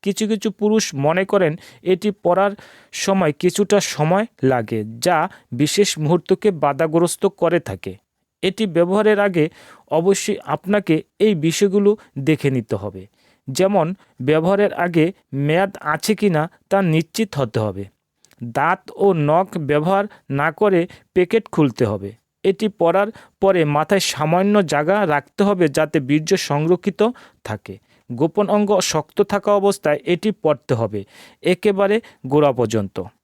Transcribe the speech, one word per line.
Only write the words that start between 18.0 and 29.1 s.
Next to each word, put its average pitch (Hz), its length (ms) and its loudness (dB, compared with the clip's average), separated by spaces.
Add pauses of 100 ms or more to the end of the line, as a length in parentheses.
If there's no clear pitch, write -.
দাঁত 143 400 -2 (140)
ও 196 100 0 (220)
নখ 175 200 2 (100)
ব্যবহার 156 460 0 (260)
না 143 200 -2
করে 190 300 2 (320)
প্যাকেট - 360 0
খুলতে 135 380 0
হবে। 101 240 -6 (340)
এটি 196 240 0
পরার 190 400 0 (320)
পরে 190 240 4
মাথায় 151 360 0
সামান্য 175 540 0 (120)
জায়গা 151 300 0 (100)
রাখতে 147 380 -2
হবে, 196 240 2
যাতে 156 320 0
বীর্য 147 360 -2
সংরক্ষিত 165 640 -2 (440)
থাকে। 104 300 -10 (360)
গোপন 160 380 0
অঙ্গ 208 220 0 (100)
শক্ত - 420 -4